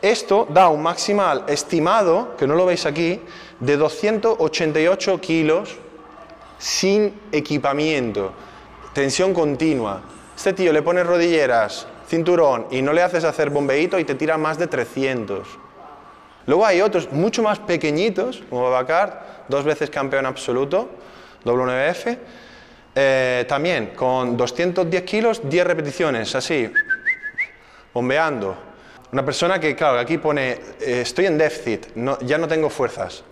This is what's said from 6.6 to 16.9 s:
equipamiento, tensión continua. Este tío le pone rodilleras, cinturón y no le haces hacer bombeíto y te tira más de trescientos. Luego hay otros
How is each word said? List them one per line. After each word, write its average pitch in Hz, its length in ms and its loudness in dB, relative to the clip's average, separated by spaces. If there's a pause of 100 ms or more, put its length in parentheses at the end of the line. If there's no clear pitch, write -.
equipamiento, 139 1000 -2 (600)
tensión 143 400 2
continua. 143 680 0 (340)
Este - 200 0
tío 185 180 2
le 151 100 4
pone 175 220 2
rodilleras, 160 840 2 (220)
cinturón 160 640 2
y 131 120 -2
no 139 100 2
le 170 100 4
haces 175 220 0
hacer 156 260 0
bombeíto 147 480 0
y 165 60 0
te 143 100 -4
tira 156 240 0
más 156 200 -2
de 170 100 -2
trescientos. 123 800 -4 (960)
Luego 208 220 4
hay 185 140 4
otros 190 320 0